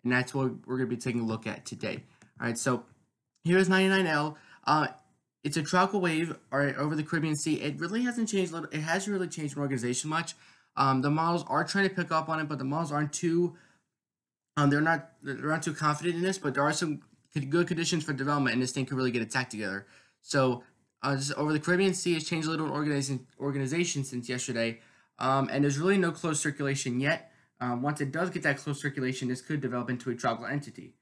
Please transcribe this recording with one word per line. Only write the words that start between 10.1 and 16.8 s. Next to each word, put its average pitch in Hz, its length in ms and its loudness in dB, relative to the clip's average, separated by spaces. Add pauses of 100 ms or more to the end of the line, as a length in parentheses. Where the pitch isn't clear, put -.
much. 165 240 -2 (420)
Um, 135 260 4
the 143 80 2
models 165 380 2
are 151 160 2
trying 196 240 2
to 190 60 -2
pick 175 180 -2
up 156 160 0
on 160 100 0
it, 151 100 -2
but 147 100 -4
the 131 60 -6
models 147 280 -2
aren't 147 200 0
too, 175 440 0 (1000)
um, 143 140 6
they're 147 100 4
not, 160 300 2 (120)
they're 135 120 -6
not 156 300 -2
too 165 80 -2
confident 156 420 0
in 170 80 -2
this. 190 160 0
But 139 160 -2
there 139 80 2
are 151 100 4
some 151 300 -2 (320)